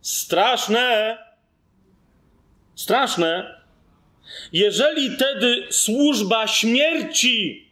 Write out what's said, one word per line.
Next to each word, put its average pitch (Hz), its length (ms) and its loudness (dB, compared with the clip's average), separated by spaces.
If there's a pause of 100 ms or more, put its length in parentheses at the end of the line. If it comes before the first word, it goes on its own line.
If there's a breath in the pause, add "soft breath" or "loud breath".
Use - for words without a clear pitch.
Straszne! 220 1160 0 (1600)
Straszne! 185 840 -2 (920 loud breath)
„Jeżeli 208 640 0
tedy 240 540 0
służba 220 760 0
śmierci” 233 1200 0